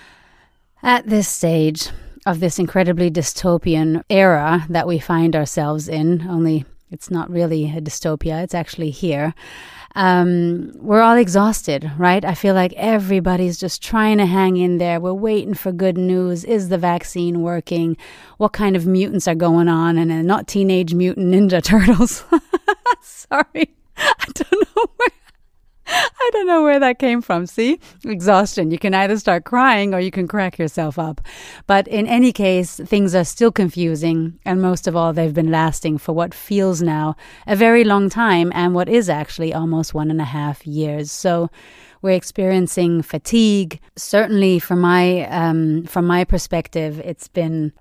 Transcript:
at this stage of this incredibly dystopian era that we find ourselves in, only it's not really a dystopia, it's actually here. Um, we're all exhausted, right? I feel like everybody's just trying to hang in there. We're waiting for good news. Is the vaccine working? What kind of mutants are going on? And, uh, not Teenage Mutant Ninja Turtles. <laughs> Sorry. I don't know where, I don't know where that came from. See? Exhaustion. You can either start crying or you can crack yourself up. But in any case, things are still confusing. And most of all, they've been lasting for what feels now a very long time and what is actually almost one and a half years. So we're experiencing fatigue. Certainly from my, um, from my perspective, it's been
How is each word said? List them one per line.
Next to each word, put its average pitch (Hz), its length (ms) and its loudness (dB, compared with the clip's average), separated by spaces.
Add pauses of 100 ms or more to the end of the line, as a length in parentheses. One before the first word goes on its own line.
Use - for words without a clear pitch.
(840)
at 247 240 0
this 214 200 0
stage 156 640 -2 (380)
of 170 120 -2
this 170 200 -2
incredibly 180 500 0
dystopian 160 1000 0
era 170 580 2
that 170 180 -2
we 170 120 -2
find 165 360 0
ourselves 151 520 -2
in, 160 420 -2
only 160 360 0 (260)
it's - 180 -16
not 175 200 -6
really 165 360 -2 (100)
a 165 60 -8
dystopia, 156 600 -6
it's 180 120 -8
actually 165 360 -6
here. 151 420 -4 (600)
Um, 175 800 0
we're 208 260 2
all 233 160 6
exhausted, 185 800 0
right? 180 260 2
I 170 120 -2
feel 196 180 2
like 180 200 2
everybody's 185 840 0
just - 220 -8
trying 214 380 2
to 202 60 4
hang 185 320 2
in 180 200 2
there. 170 220 0
We're 180 140 -4
waiting 208 400 -2
for - 180 -6
good 180 260 -2
news. 180 460 0
Is 202 260 -2
the 185 80 0
vaccine 175 640 -2
working? 165 560 -4 (400)
What 208 160 0
kind 202 220 0
of 170 100 -2
mutants 185 420 0
are 170 80 0
going 170 320 4
on? 165 300 2
And, 165 140 0
uh, 160 100 -2
not 185 260 0
Teenage 185 460 0
Mutant 180 400 0
Ninja 185 280 4
Turtles. 208 640 4 (420)
<laughs> - 360 -2
Sorry. - 760 -4 (220)
I - 360 0
don't - 420 -2
know 453 100 2 (100)
where, 480 140 0 (840)
I 539 420 0
don't 403 140 0
know 330 160 4
where 294 160 4
that 254 200 2
came 240 220 0
from. 180 240 -2
See? 233 340 -2 (260)
Exhaustion. 190 640 2
You 165 60 -2
can 190 160 -2
either 196 240 2
start 180 280 0
crying 226 480 2
or 185 60 -2
you 185 120 -2
can 185 160 -4
crack 196 300 -4
yourself 160 420 -4
up. 160 220 -6 (460)
But 196 200 2
in 220 200 -2
any 240 240 4
case, 185 460 0
things 196 380 0
are 180 80 4
still 226 280 2
confusing. 165 960 -2
And 185 160 0
most 180 260 -2
of 165 80 -2
all, 165 180 0
they've 160 200 0
been 160 180 0
lasting 160 460 0
for 160 160 -6
what 170 200 -4
feels 190 480 -2
now 156 340 -2 (320)
a 214 80 0
very 233 280 6
long 202 260 2
time 180 440 2
and 175 220 0
what 180 140 -2
is 220 200 2
actually 160 440 -4
almost 160 400 -4
one 156 180 -2
and 160 100 -2
a 147 40 -4
half 147 400 -6
years. 147 460 -6
So 170 380 -2 (520)
we're 190 140 2
experiencing 180 840 0
fatigue. 202 800 0 (160)
Certainly 202 640 2
from 175 200 -2
my, 180 480 2
um, 160 560 0
from 175 220 -4
my 175 180 2
perspective, 160 800 -4
it's - 240 -12
been 160 540 -2